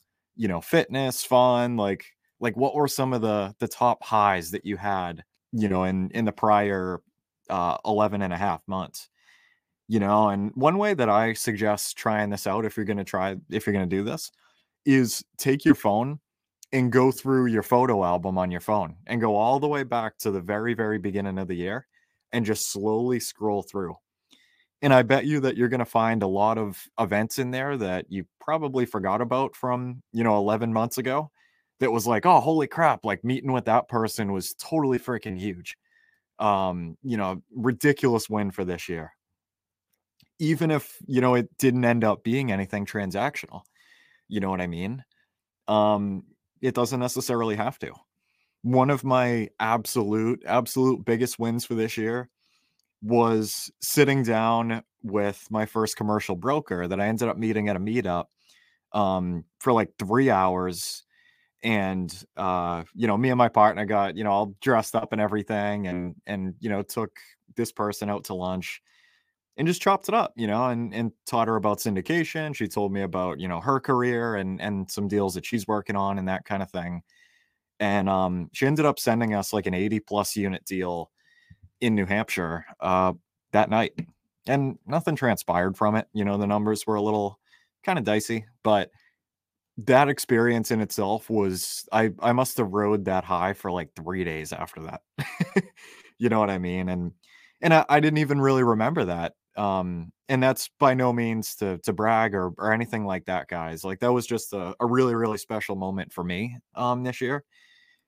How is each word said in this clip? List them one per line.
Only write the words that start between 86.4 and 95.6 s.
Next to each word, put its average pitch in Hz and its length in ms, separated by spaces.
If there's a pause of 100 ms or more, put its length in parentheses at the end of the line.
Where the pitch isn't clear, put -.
numbers 104 400
were 110 80
a 104 60
little 104 380 (460)
kinda 180 160
dicey, 107 440 (180)
but 107 260 (880)
that 131 320
experience 117 640
in 110 100
itself 104 480
was, 98 640
I, 110 280
I 120 140
must 127 240
have 104 160
rode 104 320
that 92 180
high 92 300
for, 98 180
like, 87 240
three 90 280
days 80 300
after - 300
that. - 180 (160)
<laughs> - 460 (560)